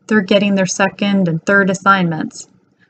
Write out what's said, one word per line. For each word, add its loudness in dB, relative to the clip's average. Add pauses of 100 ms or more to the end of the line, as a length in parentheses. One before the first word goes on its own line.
They're 2
getting 0
their 0
second -2
and -4
third 2
assignments, -2 (440)